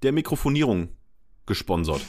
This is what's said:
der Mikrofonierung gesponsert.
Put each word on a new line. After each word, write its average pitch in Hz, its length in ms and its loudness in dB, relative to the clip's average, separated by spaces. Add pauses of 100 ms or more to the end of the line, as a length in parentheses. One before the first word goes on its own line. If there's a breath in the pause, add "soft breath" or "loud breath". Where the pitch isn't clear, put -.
der 135 80 4
Mikrofonierung 143 800 2 (580)
gesponsert. 85 600 -2